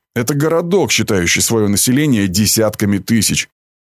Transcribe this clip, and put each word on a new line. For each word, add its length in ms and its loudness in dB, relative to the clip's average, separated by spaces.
Это 200 -2
городок, 560 0
считающий 520 0
своё 260 0
население 580 0
десятками 720 0
тысяч. 500 -2